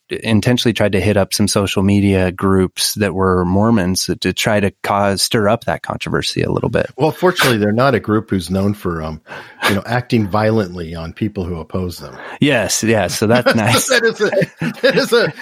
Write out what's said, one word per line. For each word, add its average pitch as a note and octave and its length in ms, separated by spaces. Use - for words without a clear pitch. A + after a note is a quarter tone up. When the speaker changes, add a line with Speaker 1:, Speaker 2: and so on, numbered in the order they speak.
Speaker 1:
intentionally A2+ 640
tried G#2 180
to G2 80
hit G2+ 160
up F#2+ 160
some G#2 160
social G2+ 340
media G2 480
groups F#2+ 680
that G2+ 180
were F#2 320
Mormons F#2+ 580
to, E2+ 120
to F#2 180
try G#2+ 260
to G2 100
cause, G2+ 400
stir G#2+ 260
up A2+ 160
that D#2+ 180
controversy - 600
a G1+ 100
little - 160
bit. - 160
Speaker 2:
Well, D#3 140
fortunately, E3 440
they're G#2 160
not B2+ 220
a G2 60
group G#2+ 280
who's F2+ 220
known G2 240
for, E2+ 280
um, D#2 200
you G#2 40
know, G2 120
acting A#2 420
violently F#2 680
on E2 200
people G2+ 300
who F2 140
oppose F2+ 380
them. - 180
Speaker 1:
Yes, B2 400
yes. G#2+ 360
So G#2+ 80
that's A#2+ 280
Speaker 2:
<laughs> - 0
Speaker 1:
nice. A2+ 340
Speaker 2:
That A#3+ 160
is A3+ 160
a, - 600
that A3+ 140
is B3+ 180
a, G3 260